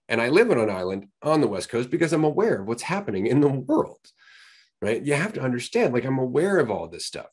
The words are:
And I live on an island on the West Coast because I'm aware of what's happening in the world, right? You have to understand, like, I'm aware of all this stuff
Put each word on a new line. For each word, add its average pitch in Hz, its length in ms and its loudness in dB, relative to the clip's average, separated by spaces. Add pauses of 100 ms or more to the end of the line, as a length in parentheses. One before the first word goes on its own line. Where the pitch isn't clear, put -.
And 117 140 0
I 120 60 0
live 202 240 4
on 135 80 4
an 107 100 2
island 95 380 -6 (120)
on 151 200 2
the 123 80 4
West 95 200 -6
Coast 123 220 -4
because 165 220 0
I'm 156 100 2
aware 131 380 2
of 98 80 -8
what's 117 160 -6
happening 131 420 -2
in 123 140 4
the 143 80 6
world, 139 500 -2 (840)
right? 110 240 -2
You 143 100 0
have 190 180 0
to - 80 -8
understand, 131 520 0
like, 123 120 0
I'm 131 160 -2
aware 147 380 2
of 120 120 2
all 87 160 -4
this 82 180 -12
stuff - 280 -12